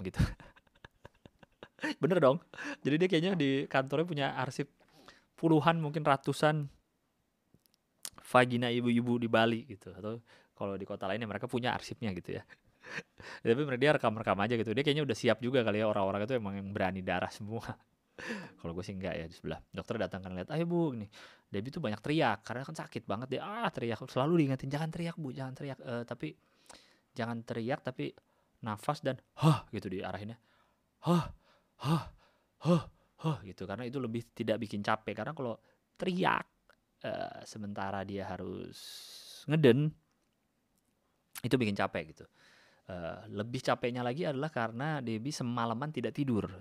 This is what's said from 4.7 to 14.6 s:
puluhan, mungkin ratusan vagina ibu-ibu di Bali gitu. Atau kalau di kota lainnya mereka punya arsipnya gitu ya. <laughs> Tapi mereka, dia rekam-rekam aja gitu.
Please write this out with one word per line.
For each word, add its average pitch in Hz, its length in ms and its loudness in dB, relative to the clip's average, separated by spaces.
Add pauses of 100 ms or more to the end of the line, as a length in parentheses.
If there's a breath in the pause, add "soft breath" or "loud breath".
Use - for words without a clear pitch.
puluhan, 165 480 4
mungkin 151 240 -2
ratusan 147 640 2 (1500)
vagina 123 480 6
ibu-ibu 120 480 4
di 120 80 0
Bali 113 400 4
gitu. 104 240 -14
Atau 107 320 -8 (320 soft breath)
kalau 98 240 -6
di 95 80 -8
kota 101 240 -4
lainnya 110 160 -2
mereka 104 240 -4
punya 120 240 0
arsipnya 110 400 -6
gitu 92 240 -6
ya. - 40 -14 (520 loud breath)
<laughs> - 500 -14
Tapi 120 220 4
mereka, 123 160 -2
dia 143 160 6
rekam-rekam 110 400 2
aja 107 160 2
gitu. 110 160 2